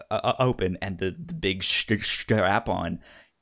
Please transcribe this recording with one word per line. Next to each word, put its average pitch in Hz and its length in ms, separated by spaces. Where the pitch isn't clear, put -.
uh, - 40
uh, 117 240
open 95 440
and 95 160
the, 95 240
the 85 120
big 95 280
sh-, - 220
strap 107 680
on 87 300